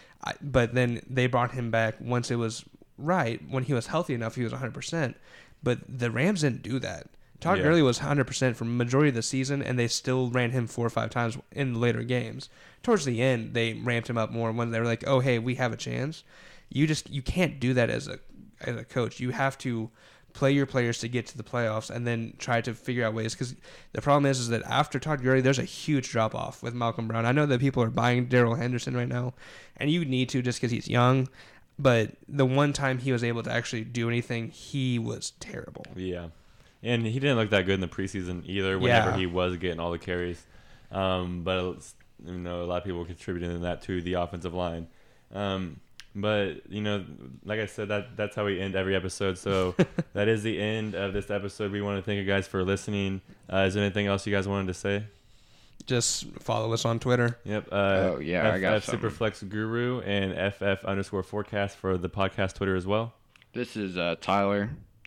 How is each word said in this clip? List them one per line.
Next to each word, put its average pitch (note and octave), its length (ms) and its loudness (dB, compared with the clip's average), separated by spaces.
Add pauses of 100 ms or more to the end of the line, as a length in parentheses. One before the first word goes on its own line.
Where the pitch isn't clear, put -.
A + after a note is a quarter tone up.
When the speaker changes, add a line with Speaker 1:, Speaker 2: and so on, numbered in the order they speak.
(220)
Speaker 1:
I, - 200 -6
but B2 320 2
then A#2+ 340 2
they B2+ 180 2
brought B2 260 2
him A#2+ 180 -4
back A2+ 300 2
once A#2+ 300 0
it A#2+ 60 0
was A2+ 280 -4 (340)
right. C#3+ 500 0
When C3 160 -2
he C#3+ 100 0
was A#2 120 0
healthy D#3+ 280 -2
enough, A2+ 200 -4
he B2+ 100 -4
was A2+ 80 -4
a B2 60 -8
hundred B2 160 -6
percent. C#3 420 -4 (460)
But A#2+ 160 2 (100)
the A#2+ 220 -2
Rams D#3 320 2
didn't C3 200 2
do B2 180 -4
that. F#2 260 -8 (340)
Todd F#3 180 2
Speaker 2:
Yeah. F3+ 60 2
Speaker 1:
Gurley D#3+ 180 8
was B2 160 6
hundred C#3+ 280 2
percent B2+ 300 0
for A#2 80 -6
majority B2 460 4
of B2 40 0
the A2+ 80 -2
season, C3+ 400 -2
and B2 160 -2
they A#2 100 4
still B2+ 420 0
ran A#2+ 200 2
him B2 160 0
four A#2 200 -2
or A2+ 40 0
five A2+ 200 -2
times A#2+ 280 -2 (140)
in B2+ 280 -2
later A#2 220 2
games. A#2+ 460 -4 (340)
Towards G#3+ 220 4
the A#2+ 180 0
end, A2+ 320 2
they A2+ 200 2
ramped A#2 360 -2
him A#2 80 0
up A2 140 0
more A2+ 200 0
when A#2 200 0
they A2+ 80 0
were A#2 60 2
like, A#2 200 0
"Oh, C3+ 140 6
hey, B2+ 180 4
we A#2+ 160 0
have B2 180 0
a A2 40 -6
chance." B2 480 -6 (440)
You C#3+ 180 2
just, D3+ 240 0
you C3+ 120 -6
can't E3 380 0
do B2+ 140 2
that A#2+ 160 4
as A#2+ 180 -2
a, - 100 -10 (420)
as A#2+ 160 -6
a A2+ 80 -10
coach. A#2 360 -4
You B2 100 -4
have C3+ 280 -2
to A2+ 320 -4 (420)
play C#3 200 2
your C#3 140 4
players A#2+ 340 0
to A#2 80 -4
get A#2+ 180 -2
to - 100 -16
the A#2 60 -10
playoffs A2 480 -4
and A#2+ 160 -4
then A2+ 320 -2
try A#2+ 220 2
to A2+ 140 -4
figure A#2+ 300 -2
out A2 100 0
ways. A2 200 -4
'Cause B2+ 200 -6 (380)
the - 100 -4
problem C#3+ 280 6
is, C3 80 2
is A#2+ 120 -2
that A2+ 140 0
after C3+ 360 0
Todd D3+ 220 -2
Gurley, C3 180 6
there's B2+ 180 4
a B2 60 0
huge - 460 -2
drop-off A2+ 520 -2
with A#2+ 120 -6
Malcolm A#2 340 -2
Brown. A2+ 180 0
I B2 60 4
know D3 140 4
that C3 140 4
people C3 220 4
are A2 80 2
buying A#2+ 360 4
Darrell B2 280 6
Henderson B2 420 -2
right B2 120 -2
now, B2 260 -4 (420)
and D3 140 0
you E3+ 140 4
need B2+ 260 2
to B2+ 120 0
just B2 180 0
'cause A#2+ 100 0
he's - 180 -2
young. B2+ 400 6 (500)
But A#2+ 340 6 (160)
the C#3 180 4
one C#3 260 4
time C3+ 260 0
he C3 140 -2
was A#2+ 120 2
able A#2 200 0
to A#2 80 -6
actually A#2 320 -2
do A#2+ 240 -2
anything, A#2 420 -2
he C3 500 -2
was A2+ 300 -6 (100)
terrible. - 440 -12 (120)
Speaker 2:
Yeah. F2 320 -6 (540)
And A#2 240 0
he A2+ 120 0
didn't C3+ 200 2
look G#2+ 120 2
that G2 160 4
good G2 80 4
in F#2+ 60 0
the F2 80 -2
preseason F#2 580 -4
either, F#2+ 320 0
whenever A#2 320 4
Speaker 1:
Yeah. - 60 0
Speaker 2:
he F#2 100 0
was F2+ 300 0
getting E2+ 240 -2
all E2+ 100 -2
the E2+ 80 -4
carries. F2 480 -4 (460)
Um, F2+ 500 0
but, F#2 300 0
it's, - 220 -14 (300)
you F2+ 140 -8
know, F2 240 -6
a F2 40 -4
lot F2+ 120 0
of F2 60 -6
people F2 200 -4
contributing F2 580 -4
that F2 200 -2
to F#2 200 -4
the F2+ 120 -2
offensive F2 400 -4
line. E2+ 320 -4 (480)
Um, F#2+ 460 -4 (340)
but, G2+ 560 -2
you G#2 100 -6
know, G#2 240 -2 (400)
like G#2+ 160 -4
I G#2 60 -2
said, G#2 220 -8
that, G#2 280 -4
that's G#2 180 -4
how G#2+ 100 -2
we G2 160 0
end F#2+ 140 -2
every F#2+ 220 2
episode. F#2 420 -2
So F#2+ 360 0 (200)
Speaker 1:
<laughs> - 200 -6
Speaker 2:
that G2+ 140 2
is A2 140 2
the G#2 180 -2
end G#2+ 340 -2
of F#2+ 180 -2
this G2+ 180 -4
episode. G2+ 400 -4
We G2+ 100 -2
wanna G2+ 220 -2
thank G2+ 160 -2
you G2 60 -2
guys G2 240 2
for F#2+ 160 0
listening. G2 560 0 (320)
Uh, F#2+ 60 4
is F#2+ 160 4
there G2+ 100 2
anything G2+ 220 0
else G2 200 0
you G#2 80 0
guys G2 140 2
wanted G2 200 0
to F2+ 60 -2
say? G2+ 300 -2 (800)
Speaker 1:
Just - 400 0 (140)
follow A2+ 340 0
us A#2 100 0
on A#2 140 2
Twitter. A#2+ 460 2
Speaker 2:
Yep. G#2 280 -4
Uh, - 20 -4 (420)
Speaker 3:
Oh, - 40 -4
yeah, E2 280 0
I G#2+ 80 2
Speaker 2:
F-, F#2+ 40 -2
Speaker 3:
got G2+ 140 2
Speaker 2:
F G#2 100 0
Speaker 3:
something. A2+ 260 -2
Speaker 2:
Superflex G#2 380 -4
Guru A2+ 520 -2
and G2 340 0
F G2+ 260 -2
F G2 240 0
underscore G2 380 -2
forecast G2+ 560 -4
for F#2+ 180 0
the F2+ 140 -2
podcast F#2+ 440 0
Twitter G2 220 0
as F2+ 100 -2
well. A2 280 0 (400)
Speaker 3:
This A#2+ 220 -6
is, F#2+ 200 -4
uh, F2 240 0
Tyler, G2+ 500 2 (360)